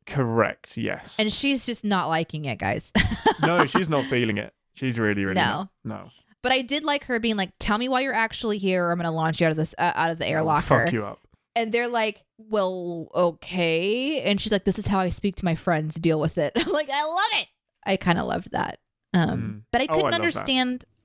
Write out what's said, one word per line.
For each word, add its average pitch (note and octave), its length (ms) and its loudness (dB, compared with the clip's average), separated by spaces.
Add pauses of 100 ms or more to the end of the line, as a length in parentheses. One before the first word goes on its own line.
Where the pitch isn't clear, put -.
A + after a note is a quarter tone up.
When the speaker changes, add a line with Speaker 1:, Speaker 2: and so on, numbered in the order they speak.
Speaker 1:
Correct, A2+ 720 0
yes. A2 420 -6
Speaker 2:
And G#3+ 140 2
she's C#4 340 0
just A#3+ 160 -4
not F#3+ 260 0
liking D#3+ 360 -2
it, A#2+ 140 -4
guys. - 380 -4
<laughs> - 60 6 (400)
Speaker 1:
No, E3 240 4
she's E3+ 220 0
not C#3+ 160 2
feeling A#2+ 340 0
it. - 160 -8 (200)
She's B2+ 240 -4
really, G#2 260 2
really F#2+ 100 -2
Speaker 2:
No. D#3+ 340 0 (160)
Speaker 1:
not. G2+ 200 -10
No. - 40 -20 (340)
Speaker 2:
But B3 100 2
I C4 100 2
did C#4+ 220 -4
like C#4+ 200 -2
her A#3+ 140 -2
being A3 180 0
like, F#3+ 220 -4
"Tell G#3+ 200 0
me B3 100 -2
why C4 140 0
you're C4+ 120 -4
actually A3 440 -2
here, F#3 280 0
or E3+ 60 2
I'm F3 60 0
gonna E3+ 140 -2
launch D#3+ 280 0
you E3+ 60 8
out D#3+ 40 6
of D#3 60 0
this, D#3+ 220 -2
uh, E3+ 160 2
out E3 180 0
of E3 60 -8
the D3 140 0
Speaker 1:
I'll D#3+ 120 2
Speaker 2:
airlocker." D3+ 400 4
Speaker 1:
fuck F3+ 80 0
you G#2+ 120 0
up. G2+ 160 -10 (360)
Speaker 2:
And A3+ 160 0
they're A#3+ 160 0
like, A3 340 -2 (160)
"Well, F#3 760 -2
okay." F3+ 1080 0
And G3+ 180 0
she's - 120 -2
like, G3 120 2
"This G3 140 2
is G#3 80 -6
how G3 140 2
I F#3 80 0
speak F#3+ 280 -4
to - 80 -4
my E3+ 120 2
friends. D#3+ 400 -2
Deal D#3+ 240 2
with D#3+ 180 0
it." D3 140 0
<laughs> - 40 -8
I'm D#4+ 160 0
like, D4 200 -2
"I D4 120 0
love F#4 380 0
it." - 60 -14 (380)
I G3 100 2
kinda F3+ 280 2
loved - 280 -4
that. - 260 -4 (340)
Um, E3+ 280 2
Speaker 1:
Mm. G#2+ 220 -8 (100)
Speaker 2:
but A#3+ 80 2
I C4+ 40 0
Speaker 1:
Oh, - 0 -
I D4+ 40 -2
Speaker 2:
couldn't D#4+ 160 2
Speaker 1:
love C#4 80 2
that. E4+ 40 2
Speaker 2:
understand, B3+ 680 0 (200)